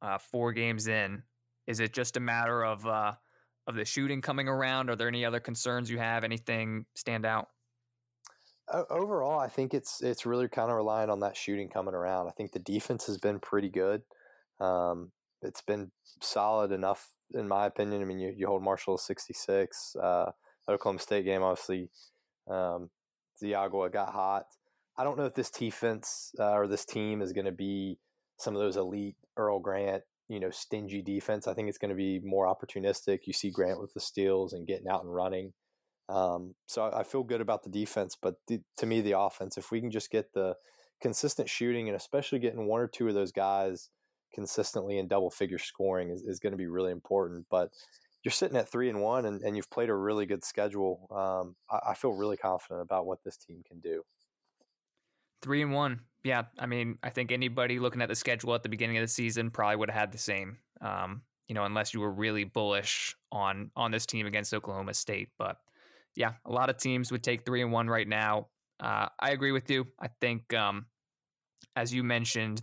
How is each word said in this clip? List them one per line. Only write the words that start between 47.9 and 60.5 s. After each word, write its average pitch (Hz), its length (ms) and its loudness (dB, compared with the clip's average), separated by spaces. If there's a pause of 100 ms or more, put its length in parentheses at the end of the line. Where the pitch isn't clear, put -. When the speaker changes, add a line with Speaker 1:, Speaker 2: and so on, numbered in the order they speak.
Speaker 2:
you're 110 80 2
sitting 170 260 2
at 117 120 2
three 123 180 2
and 104 140 2
one, 117 240 2
and, 104 160 -2
and 104 140 0
you've 101 160 -6
played 120 180 2
a 107 60 4
really 104 300 2
good 95 200 -2
schedule. 98 680 0
Um, 92 440 -2 (140)
I, 110 220 0
I - 40 -2
feel 127 160 0
really 101 260 0
confident 90 440 -2
about 90 240 0
what 92 180 -4
this - 120 -10
team 85 320 -20
can 87 120 -20
do. 82 240 -4 (1400)
Speaker 1:
Three 143 220 2
and 143 100 0
one. 139 280 0 (220)
Yeah. 123 200 2 (160)
I 123 80 -4
mean, 120 340 -2
I - 80 -6
think 123 220 -2
anybody 123 480 2
looking 123 240 2
at - 60 2
the 113 60 0
schedule 120 380 0
at 120 80 2
the 107 80 -4
beginning 113 280 0
of 113 40 2
the 113 60 2
season 117 420 0
probably 107 280 2
would 107 120 0
have 110 100 0
had 104 120 0
the 110 80 -10
same, 98 400 -4 (200)